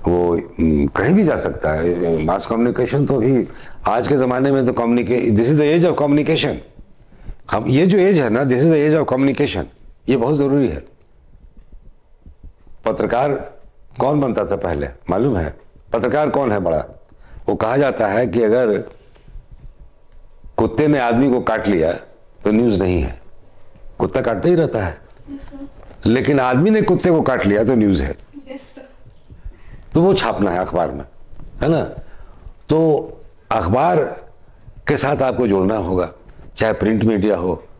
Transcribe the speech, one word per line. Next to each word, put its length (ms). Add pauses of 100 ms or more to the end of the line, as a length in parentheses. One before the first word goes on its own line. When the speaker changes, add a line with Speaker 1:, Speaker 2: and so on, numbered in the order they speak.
Speaker 1:
वो, 300
अम, 500
कहीं 260
भी 100
जा 120
सकता 380
है। 520
मास 200
communication 600
तो 100
अभी 320 (400)
आज 200
के 80
ज़माने 360
में 140
तो 80
communica-, 580
this 160
is 80
the 240
age 60
of 100
communication। 600 (960)
हम, 160
ये 180
जो 120
एज 200
है 120
ना, 140
this 140
is 100
the 220
age 120
of 120
communication, 500 (460)
ये 80
बहुत 200
ज़रूरी 300
है। 160 (2000)
पत्रकार 440 (680)
कौन 220
बनता 240
था 100
पहले, 320 (220)
मालूम 280
है? 200 (360)
पत्रकार 360
कौन 220
है 80
बड़ा? 260 (640)
वो 60
कहा 220
जाता 300
है 200
कि 160
अगर 340 (1800)
कुत्ते 300
ने 120
आदमी 320
को 80
काट 280
लिया 260 (500)
तो 80
news 280
नहीं 220
है, 200 (800)
कुत्ता 220
काटता 280
ही 60
रहता 240
है। 180 (380)
Speaker 2:
यस, 60
sir। 260 (420)
Speaker 1:
लेकिन 300
आदमी 300
ने 120
कुत्ते 280
को 120
काट 240
लिया 180
तो 120
news 280
है। 120 (380)
Speaker 2:
यस, 80
सर। 260 (1080)
Speaker 1:
तो 80
वो 120
छापना 380
है 80
अखबार 320
में, 140 (560)
है 80
ना? 140 (880)
तो 420 (400)
अखबार 460 (920)
के 100
साथ 240
आपको 260
जुड़ना 300
होगा, 340 (440)
चाहे 180
प्रिंट 300
मीडिया 320
हो 280 (160)